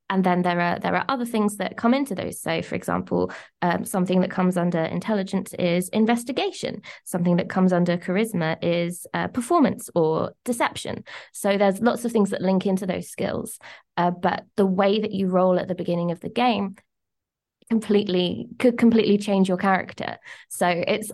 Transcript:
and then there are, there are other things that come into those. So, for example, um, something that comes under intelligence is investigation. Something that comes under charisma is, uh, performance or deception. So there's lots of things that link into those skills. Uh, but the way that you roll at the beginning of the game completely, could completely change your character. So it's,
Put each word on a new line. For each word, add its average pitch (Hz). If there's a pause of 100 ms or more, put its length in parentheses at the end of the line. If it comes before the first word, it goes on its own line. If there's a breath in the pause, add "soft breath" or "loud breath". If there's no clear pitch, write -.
(100)
and 190
then 180
there 175
are, 175
there 180
are 175
other 240
things 208
that -
come 233
into 277
those. -
So, 165
for -
example, 180 (320 loud breath)
um, 180
something 180
that 180
comes 185
under 170
intelligence 190
is 180
investigation. 240 (200 loud breath)
Something 175
that -
comes 185
under 175
charisma 175
is, 175
uh, 175
performance 254
or 160 (120)
deception. - (280 loud breath)
So 202
there's 196
lots 240
of 233
things 208
that -
link 190
into 190
those 180
skills. - (400 loud breath)
Uh, 175
but 175 (120)
the 196
way 196
that 208
you 190
roll 185
at 170
the 185
beginning 175
of 165
the -
game 202 (960)
completely, 202 (100)
could 240
completely 220
change 196
your 185
character. - (320 loud breath)
So -
it's, 180